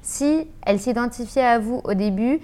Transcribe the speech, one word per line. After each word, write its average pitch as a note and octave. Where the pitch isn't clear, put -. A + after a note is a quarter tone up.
si D#4
elle G3+
s'identifiait A#3+
à A#3
vous A3+
au G3+
début, G#3+